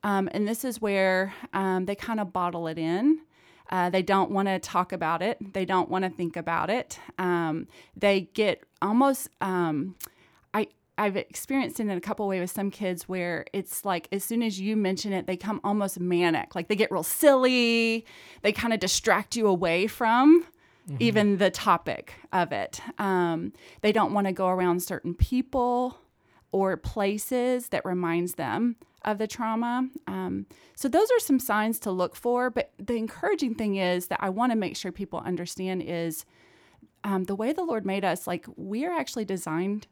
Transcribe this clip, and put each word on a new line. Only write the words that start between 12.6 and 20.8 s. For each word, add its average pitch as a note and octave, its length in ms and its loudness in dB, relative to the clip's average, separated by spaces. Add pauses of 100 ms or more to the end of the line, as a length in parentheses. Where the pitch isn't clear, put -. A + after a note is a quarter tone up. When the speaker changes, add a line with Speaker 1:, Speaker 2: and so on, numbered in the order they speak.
Speaker 1:
kids F#3 400 -4
where F3 440 -4
it's - 320 -6
like, F3 260 -2
as G3 120 -4
soon A#3 200 0
as G3+ 160 -2
you G#3 160 0
mention G3 380 0
it, F#3 120 -4
they F#3 120 -4
come G3 260 -6
almost G3+ 360 0
manic. F3 540 0
Like, F3 140 -6
they G#3+ 80 0
get G#3 160 2
real F#3+ 120 0
silly. A#3+ 1000 4 (360)
They G#3 100 4
kinda A3+ 260 0
distract F#3 580 2
you A3 120 2
away F3+ 400 2
from B3+ 580 6 (400)